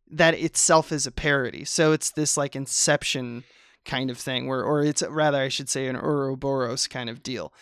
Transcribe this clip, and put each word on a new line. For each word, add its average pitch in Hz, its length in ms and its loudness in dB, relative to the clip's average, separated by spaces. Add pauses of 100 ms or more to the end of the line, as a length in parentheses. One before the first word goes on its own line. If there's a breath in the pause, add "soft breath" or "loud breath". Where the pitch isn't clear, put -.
(120)
that 165 220 6
itself 160 580 4
is 147 160 0
a 127 40 -8
parody. 139 520 -2
So 156 300 4
it's - 180 0
this, 151 240 0
like, 143 200 -2
Inception 131 880 0 (400 soft breath)
kind 131 240 -2
of 120 80 -6
thing, 127 300 -4
where, 131 160 -2
or 143 200 2
it's 147 200 0
rather, 151 380 2
I 135 60 0
should 135 220 -6
say, 135 180 -4
an 131 80 -4
Ouroboros 135 920 -2
kind 123 220 -8
of 117 140 -12
deal, 101 380 -8